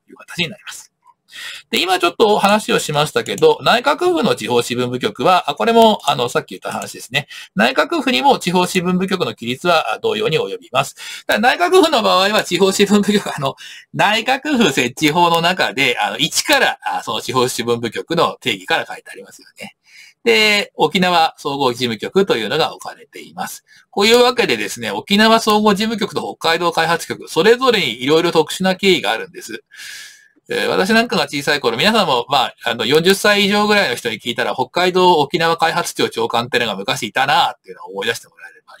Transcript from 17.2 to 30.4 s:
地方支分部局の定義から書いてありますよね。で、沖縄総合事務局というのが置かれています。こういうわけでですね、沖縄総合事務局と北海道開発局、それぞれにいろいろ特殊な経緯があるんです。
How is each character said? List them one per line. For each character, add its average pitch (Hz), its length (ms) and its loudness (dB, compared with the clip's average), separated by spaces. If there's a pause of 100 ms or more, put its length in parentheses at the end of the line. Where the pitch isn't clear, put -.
地 - 120 -8
方 123 140 2
支 117 160 -6
分 117 180 -2
部 117 100 -4
局 131 260 -6
の 110 240 2
定 117 140 -2
義 92 120 -12
か 160 120 0
ら 123 80 -6
書 - 80 -14
い - 80 -16
て - 80 -20
あ - 40 -20
り - 80 -16
ま - 80 -20
す - 120 -20
よ - 60 -20 (120)
ね。 - 160 -16 (480)
で、 214 500 2
沖 156 240 0
縄 175 380 2
総 139 220 -6
合 131 140 2
事 120 80 -12
務 117 180 -4
局 190 280 0
と 143 100 0
い 110 80 -4
う 101 40 -6
の 139 100 -2
が - 160 -2
置 - 120 -18
か - 80 -14
れ - 120 -20
て - 160 -20
い 160 120 -20
ま 180 120 -8
す。 - 180 -14 (260)
こ 196 120 -2
う 220 40 4
い 226 80 4
う 247 80 8
わ 247 120 2
け 220 120 0
で 127 100 0
で 104 140 -4
す 117 100 -10
ね、 110 100 -6
沖 107 280 0
縄 226 220 4
総 214 200 2
合 214 140 4
事 208 100 0
務 220 160 -4
局 196 140 -4
と 104 240 -8
北 160 140 -2
海 170 60 0
道 170 140 0
開 170 140 0
発 165 200 -2
局、 104 220 -10
そ 160 140 0
れ 226 140 6
ぞ 254 140 2
れ 208 100 2
に 127 220 -4
い 127 40 -4
ろ 156 140 4
い - 20 2
ろ 170 100 0
特 160 200 2
殊 - 120 -4
な 190 100 2
経 190 140 0
緯 160 140 4
が 101 100 0
あ 113 40 -2
る 95 120 -10
ん 87 40 -20
で 120 100 -16
す。 110 200 -14 (880)